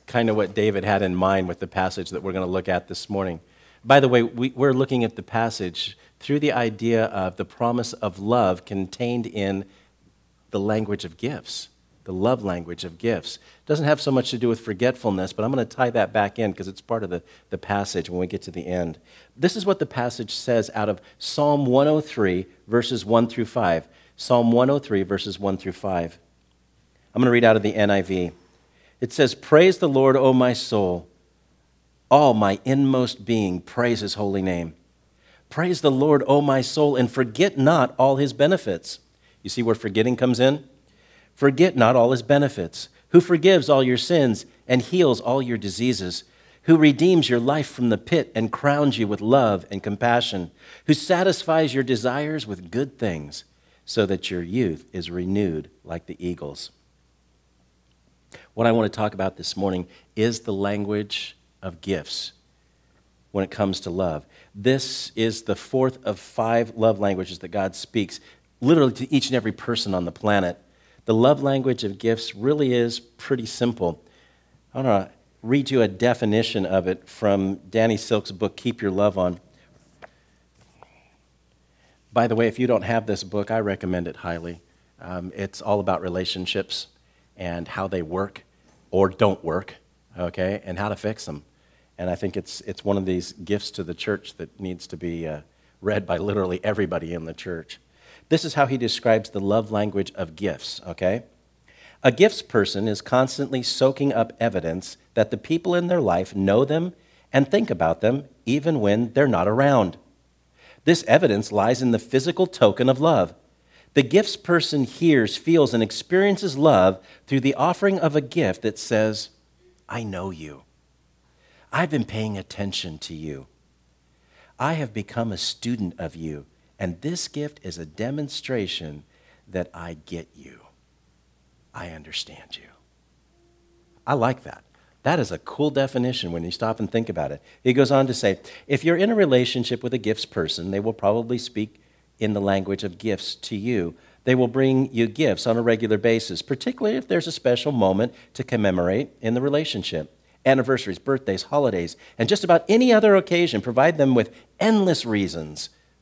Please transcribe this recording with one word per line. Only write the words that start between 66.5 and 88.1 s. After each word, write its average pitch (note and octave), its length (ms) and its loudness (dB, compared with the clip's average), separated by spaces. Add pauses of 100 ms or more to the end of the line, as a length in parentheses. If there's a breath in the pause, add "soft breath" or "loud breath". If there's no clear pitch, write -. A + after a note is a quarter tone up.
love A2 240 2
languages F#2 400 -4
that F2 100 -14
God F#2+ 260 -4
speaks - 440 -6 (400 soft breath)
literally C#3 340 4
to C3 200 -4
each C3+ 140 2
and B2+ 80 0
every A2 160 0
person G#2+ 420 -4
on F2+ 120 0
the E2 60 -6
planet. G2+ 460 0 (480 soft breath)
The A2+ 80 2
love C3+ 300 4
language C3 400 0
of G2 160 -6
gifts A2+ 340 -2
really C3 400 0
is A#2 260 0
pretty - 460 -6
simple. A2 580 -4 (680 soft breath)
I B2+ 80 -6
wanna G#2 300 2 (320)
read C3 260 0
you B2+ 140 4
a G#2 40 4
definition G#2+ 800 0
of F#2 220 0
it F#2 200 -4
from G2 500 0 (120)
Danny A2+ 280 2
Silk's G#2+ 340 -2
book, F#2+ 260 -6
Keep A#2 240 -6
Your G2+ 80 -2
Love G2 280 0
On. F2+ 220 -2 (2750 soft breath)
By A#2 160 2
the A2+ 80 0
way, A#2 120 2
if A2 100 -2
you B2 80 0
don't A2+ 160 2
have A2+ 240 -2
this G2+ 180 -4
book, G2+ 280 -6
I A2+ 80 0
recommend F#2 480 -4
it - 80 -12
highly. E2+ 460 -10 (380)
Um, F2+ 360 -10
it's G2 260 -10
all G#2 180 0
about F#2 220 -2
relationships F#2 880 -6 (500)
and E2+ 300 -8
how G2 200 -8
they F#2 140 -4
work F#2 420 -6 (460 soft breath)